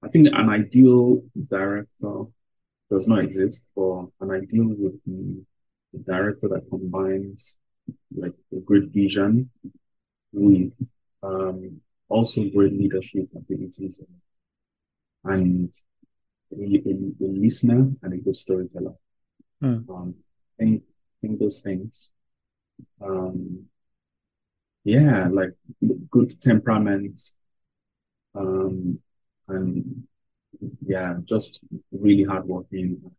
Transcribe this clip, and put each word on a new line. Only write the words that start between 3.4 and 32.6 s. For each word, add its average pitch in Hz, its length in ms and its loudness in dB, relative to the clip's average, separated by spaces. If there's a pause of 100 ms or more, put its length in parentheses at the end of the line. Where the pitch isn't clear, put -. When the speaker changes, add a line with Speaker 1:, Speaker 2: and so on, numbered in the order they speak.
Speaker 1:
but 92 320 -4 (140)
an 95 100 -6
ideal 107 360 0
would 101 380 -4
be 92 400 -10 (480)
a - 60 -14
director 101 500 -4
that 95 200 -6
combines, 95 880 -6 (580)
like, 90 180 -8 (180)
a 92 100 -8
great 101 280 2
vision 104 600 0 (840)
with, 98 420 4 (480)
um, 95 600 -8 (260)
also 113 380 2
great 101 280 4
leadership 95 600 -2
abilities 92 640 -10 (1300)
and 180 480 0 (800)
a, 202 100 -10
a, - 640 -2
a - 20 -4
listener 117 640 2 (100)
and 92 120 -10
a 90 40 -8
good 95 180 -2
storyteller. 92 580 -6 (680)
Speaker 2:
Hmm. 123 180 -2 (100)
Speaker 1:
Um, 90 260 -12 (440)
I 113 40 0
think, 110 200 2
I - 440 -14
think 107 120 -6
those 104 200 -2
things. 95 520 -10 (880)
Um, 185 640 -8 (1200)
yeah, 110 440 4
like, 92 220 0 (580)
good 120 200 4 (120)
temperament, 104 760 0 (1120)
um, 95 680 -4 (500)
and - 540 -6 (840)
yeah, 92 300 -4 (100)
just - 340 -4 (320)
really 101 320 4
hardworking 92 800 -6 (180)